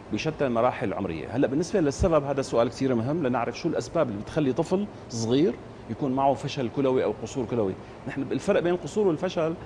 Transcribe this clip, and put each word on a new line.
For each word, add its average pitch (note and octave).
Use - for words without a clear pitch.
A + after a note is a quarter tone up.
بشتى D#3
المراحل A#2+
العمرية. E2+
هلأ C#3
بالنسبة F3
للسبب D3+
هذا C#3
سؤال B2
كثير C3
مهم C#3
لنعرف B2
شو E3+
الأسباب D3
اللي G2+
بتخلي C3+
طفل F#3
صغير B2
يكون B2+
معه C3+
فشل C3
كلوي C3
أو G3+
قصور A#2+
كلوي. G#2
نحن C#3
الفرق -
بين F3
القصور F#3+
والفشل E3+